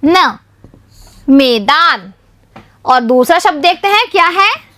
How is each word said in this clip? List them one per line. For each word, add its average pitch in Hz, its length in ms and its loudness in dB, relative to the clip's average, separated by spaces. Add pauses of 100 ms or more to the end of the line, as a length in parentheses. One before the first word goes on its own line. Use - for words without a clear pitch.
न, 330 340 0 (880)
मैदान। 262 840 0 (720)
और 254 160 0
दूसरा 247 380 0
शब्द 359 240 -2
देखते 339 260 -2
हैं, 427 240 0
क्या 349 140 0
है? 392 280 0 (240)